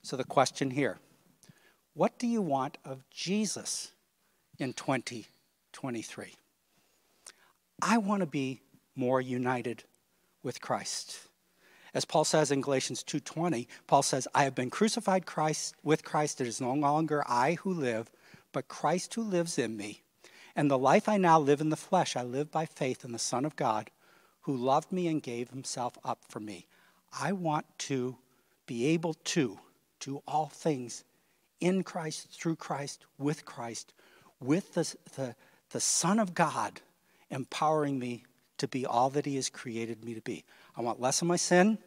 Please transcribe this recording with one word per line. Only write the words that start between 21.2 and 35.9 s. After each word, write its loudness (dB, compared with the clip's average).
live 4
in 2
the 2
flesh, 0
I -2
live -4
by -2
faith -4
in -12
the -8
Son -2
of -4
God, 0
who -2
loved 2
me 0
and 0
gave -6
himself -8
up -4
for -10
me." -12
I -4
want -2
to -4
be -2
able 2
to 0
do -8
all -2
things -4
in 2
Christ, -8
through -2
Christ, -8
with -2
Christ, -12
with -2
the, -2
the, -6
the -4
Son 2